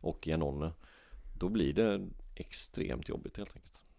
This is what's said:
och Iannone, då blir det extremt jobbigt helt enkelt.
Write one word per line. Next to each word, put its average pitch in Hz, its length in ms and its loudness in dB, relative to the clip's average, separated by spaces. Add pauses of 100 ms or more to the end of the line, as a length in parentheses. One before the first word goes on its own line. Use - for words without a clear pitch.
och 82 280 -2
Iannone, 78 440 2 (640)
då 90 100 2
blir 98 240 4
det 101 360 4 (260)
extremt - 720 -4
jobbigt - 300 -6
helt 101 180 -8
enkelt. - 280 -20 (140)